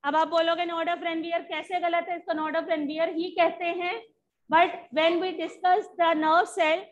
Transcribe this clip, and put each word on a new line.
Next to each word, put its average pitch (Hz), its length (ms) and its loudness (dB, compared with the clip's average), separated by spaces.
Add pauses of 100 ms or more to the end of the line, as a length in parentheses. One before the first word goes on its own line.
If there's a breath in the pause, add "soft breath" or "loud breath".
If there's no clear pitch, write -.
अब 294 120 0
आप 320 120 2
बोलोगे 330 380 2
node 330 220 -4
of 349 160 -4
Ranvier 339 440 -4
कैसे 320 320 -4
गलत 339 280 0
है, 349 80 -4
इसको 330 180 -6
node 311 220 -2
of 330 140 -2
Ranvier 311 440 -2
ही 339 160 -4
कहते 349 340 0 (100)
हैं, 359 200 -4 (560)
but 330 200 6 (240)
when 330 260 2
we 370 160 -2
discuss 359 640 0
the 339 160 4
nerve 311 360 4
cell 339 420 0